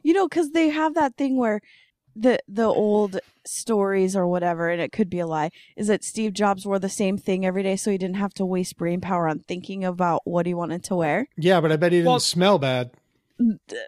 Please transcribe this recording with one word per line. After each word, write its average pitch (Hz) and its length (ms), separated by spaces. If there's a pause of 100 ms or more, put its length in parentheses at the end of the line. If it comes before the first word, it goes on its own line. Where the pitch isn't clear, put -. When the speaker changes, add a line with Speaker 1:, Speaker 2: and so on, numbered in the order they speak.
Speaker 1:
You 311 120
know, 381 140
'cause 302 240
they 320 180
have 311 240
that 294 240
thing 269 180
where 220 240 (580)
the, 226 200 (100)
the 202 160
old 208 560 (240)
stories 196 720
or 180 100
whatever, 175 440
and 170 100
it 156 120
could 196 180
be 180 80
a 170 80
lie, 156 240 (260)
is 208 120
that 208 140
Steve 214 300
Jobs 196 320
wore 196 140
the 190 100
same 196 300
thing 190 260
every 185 180
day 190 140
so 208 140
he 196 80
didn't 185 180
have 202 180
to 190 120
waste 185 320
brain 175 240
power 180 260
on 156 120
thinking 185 440
about 175 400
what 170 220
he 175 80
wanted 170 300
to - 120
wear. 170 400
Speaker 2:
Yeah, 175 240
but 156 100
I 156 60
bet 170 160
he 175 60
didn't 170 100
Speaker 3:
Well, 240 120
Speaker 2:
smell 185 380
bad. 127 320 (480)
Speaker 1:
D-, - 380 (120)